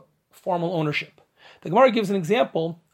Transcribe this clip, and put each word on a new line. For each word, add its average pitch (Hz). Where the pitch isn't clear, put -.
formal 175
ownership. 151
The 170
Gemara 240
gives 208
an 202
example 175